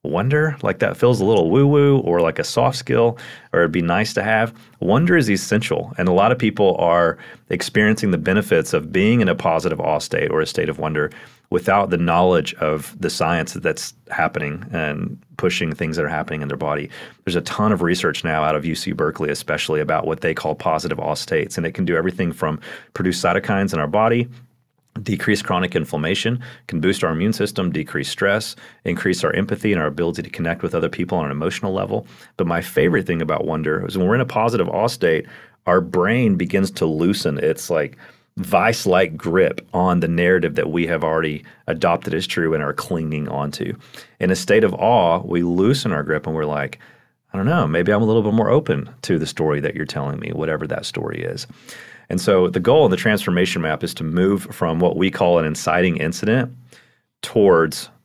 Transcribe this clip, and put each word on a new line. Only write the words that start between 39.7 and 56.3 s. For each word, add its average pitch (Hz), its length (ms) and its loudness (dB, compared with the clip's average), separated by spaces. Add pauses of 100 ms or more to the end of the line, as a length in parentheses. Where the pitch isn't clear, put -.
on 90 280 2
the 80 80 0
narrative 85 460 2
that - 140 0
we 82 160 0
have 80 200 -2
already 80 360 0 (260)
adopted 85 460 0
as 80 140 -4
true 82 260 0
and 76 80 0
are 73 120 -4
clinging 78 560 -4
onto. 71 440 -6 (460)
In 92 100 0
a 92 60 2
state 107 300 4
of 90 80 0
awe, 90 500 2
we 87 180 0
loosen 98 520 2
our 73 100 -2
grip 76 240 -2
and 80 80 -4
we're 78 80 -2
like, 73 340 -4 (540)
"I 95 60 -6
don't 95 80 -2
know, 151 200 2
maybe 85 280 2
I'm 104 80 4
a 113 40 2
little 110 180 4
bit 104 100 0
more 110 160 2
open 120 400 0 (140)
to 87 140 0
the 78 80 -2
story 76 360 -2
that 73 120 -4
you're 78 120 -6
telling 71 340 -6
me," 78 140 -8
whatever 78 340 -4
that 78 180 -6
story 50 360 -8
is. - 260 -8 (640)
And 90 100 -2
so 90 300 4
the 92 100 -2
goal 135 240 6
of 101 80 6
the 92 60 2
transformation 92 640 0
map 78 240 -2
is 82 80 -6
to 82 100 -8
move 90 480 2
from 82 300 -2
what 87 160 2
we 92 120 2
call 87 300 2
an 80 60 0
inciting 85 500 0
incident 110 560 -2 (680)